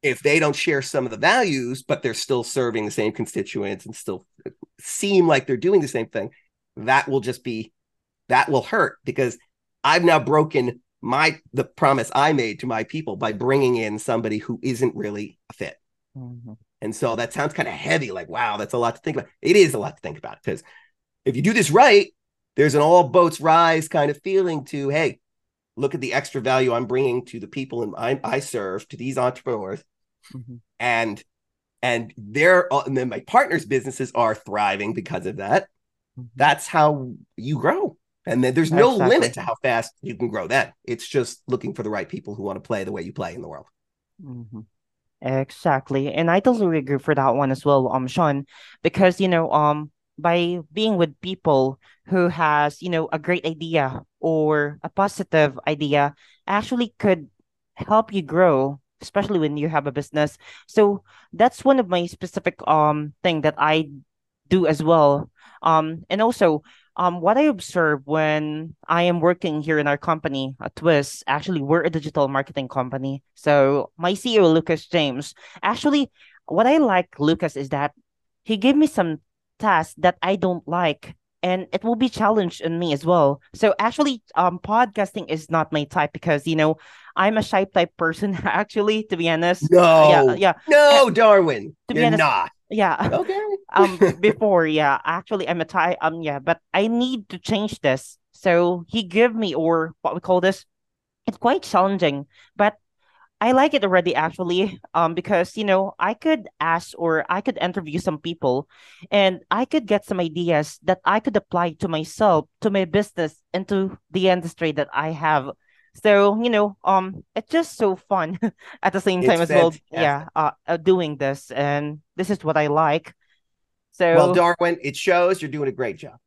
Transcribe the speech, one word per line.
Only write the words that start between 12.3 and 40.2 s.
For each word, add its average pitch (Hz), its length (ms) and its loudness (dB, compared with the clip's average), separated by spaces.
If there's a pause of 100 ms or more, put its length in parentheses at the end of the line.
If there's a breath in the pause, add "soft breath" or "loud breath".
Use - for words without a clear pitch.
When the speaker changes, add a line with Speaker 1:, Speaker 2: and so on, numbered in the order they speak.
Speaker 1:
made 117 280 -2
to - 60 -10
my 110 180 -4
people 156 300 -8
by 110 180 -4
bringing 123 420 0
in 107 240 -4
somebody 113 400 -4
who 113 240 -10
isn't 123 320 -2
really 104 420 -10 (120)
a - 40 -20
fit. - 220 -12 (420)
Speaker 2:
Mm-hmm. 120 360 -18 (280)
Speaker 1:
And 110 140 -10
so 117 200 -4
that 117 180 -8
sounds 147 200 -4
kinda 120 180 -6
heavy, 147 400 -4
like, 87 180 -12
wow, 110 280 -4
that's 104 160 -8
a 127 40 -2
lot 120 180 -2
to - 60 -20
think 151 160 -6
about. - 120 -10 (120)
It 185 140 2
is 170 180 8
a 113 60 -4
lot - 180 -8
to - 40 -20
think 76 160 -10
about, - 260 -18
'cause - 200 -8 (600 soft breath)
if 123 120 -2
you 135 60 -4
do 208 120 2
this 170 180 2
right, 214 420 6 (420)
there's 143 200 4
an 147 60 4
all 160 280 6
boats 170 320 4
rise 165 460 4
kind 151 240 0
of 147 100 -8
feeling 180 440 -2
to, 139 240 -6
"Hey, 147 300 -2 (560)
look 139 180 -4
at 147 80 -8
the 123 120 -6
extra 139 280 -4
value 131 320 0
I'm 120 120 -2
bringing 127 400 -2
to 113 140 -16
the 104 80 -14
people 120 360 -8
and 104 140 -8
I, 127 260 -4
I 113 160 -4
serve, 101 500 -8
to - 80 -20
these 127 200 -8
entrepreneurs." 120 680 -6 (500)
Speaker 2:
Mm-hmm. 123 220 -16 (240)
Speaker 1:
And, 117 440 -2 (580)
and 120 360 -4
they're, 147 560 2
uh, 139 120 0
and 135 120 -6
then 127 120 -4
my 104 120 -8
partners' 196 440 0
businesses 131 500 -4
are 113 200 2
thriving 101 580 -4
because 90 320 -8
of 92 120 -8
that. 104 260 0 (540)
Speaker 2:
Mm-hmm. 123 180 -18
Speaker 1:
That's 143 320 2
how 151 460 0 (220)
you 131 240 -6
grow. 320 380 -2 (300)
And 123 160 0
then 127 120 0
there's 160 160 0
no 233 220 4
Speaker 2:
Exactly. 160 220 4
Speaker 1:
limit - 180 0
to - 80 -12
how 113 200 -6
fast 117 400 -2
you 113 140 -12
can 120 140 -6